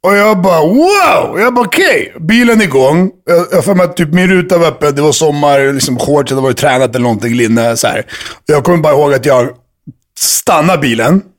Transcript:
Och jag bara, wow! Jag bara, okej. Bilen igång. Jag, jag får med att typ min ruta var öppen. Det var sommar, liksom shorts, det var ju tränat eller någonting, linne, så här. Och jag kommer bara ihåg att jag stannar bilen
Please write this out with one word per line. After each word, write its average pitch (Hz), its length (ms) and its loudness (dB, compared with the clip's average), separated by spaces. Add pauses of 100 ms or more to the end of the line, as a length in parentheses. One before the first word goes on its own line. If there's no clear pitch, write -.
Och 196 140 2
jag 208 260 2
bara, 175 180 2
wow! 302 800 0
Jag 247 140 0
bara, 240 120 0
okej. 262 540 -2
Bilen 220 420 2
igång. 151 480 0 (160)
Jag, - 260 2
jag 175 120 0
får 196 100 2
med 180 120 4
att 175 100 -6
typ 160 160 -2
min 180 160 2
ruta 180 300 2
var 170 100 2
öppen. 147 260 -2
Det 143 80 -2
var 151 100 2
sommar, 143 600 0
liksom 131 260 -4
shorts, 143 340 -2
det 135 80 -2
var 131 100 0
ju 120 40 -2
tränat 131 360 0
eller 123 120 -4
någonting, 117 320 -2
linne, 117 420 0
så 123 100 -4
här. - 120 -4 (320)
Och - 160 -20
jag 147 180 0
kommer 175 140 2
bara 156 140 2
ihåg 143 220 2
att 120 120 -2
jag 127 220 2 (720)
stannar 170 600 0
bilen 135 440 0 (160)